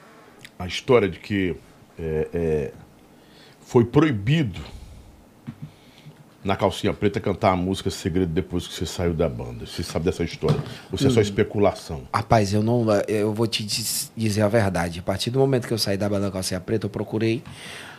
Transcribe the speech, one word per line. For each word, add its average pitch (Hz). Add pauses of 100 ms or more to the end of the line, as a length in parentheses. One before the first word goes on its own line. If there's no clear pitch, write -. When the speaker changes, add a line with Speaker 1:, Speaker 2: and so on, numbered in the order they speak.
(580)
Speaker 1:
a 92
história 104
de 82
que, 95 (420)
é, 78
é, 78 (880)
foi -
proibido 123 (1800)
na 95
Calcinha 98
Preta 104
cantar 95
a 92
música 92
Segredo 90
depois 85
que -
você -
saiu 87
da 80
banda. 60
Você -
sabe 82
dessa 87
história? - (360)
Ou -
isso 135
é -
só 120
Speaker 2:
Hum. 107
Speaker 1:
especulação? 101 (100)
Speaker 2:
Rapaz, 107
eu 104
não, 117 (220)
eu 107
vou 113
te 110
diz-, -
dizer 107
a 104
verdade. 90
A 87
partir 101
do 135
momento 135
que -
eu 110
saí 101
da 101
banda 101
Calcinha 92
Preta, 110
eu 101
procurei 113 (560)